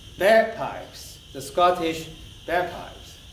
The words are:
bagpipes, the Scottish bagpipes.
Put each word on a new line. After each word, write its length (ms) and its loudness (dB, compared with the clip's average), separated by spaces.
bagpipes, 1000 0
the 100 -12
Scottish 680 0
bagpipes. 720 -6